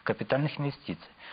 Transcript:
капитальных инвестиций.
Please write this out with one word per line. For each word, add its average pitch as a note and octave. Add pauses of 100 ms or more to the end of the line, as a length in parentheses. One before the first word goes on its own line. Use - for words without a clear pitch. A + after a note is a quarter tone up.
капитальных C3+
инвестиций. D3 (260)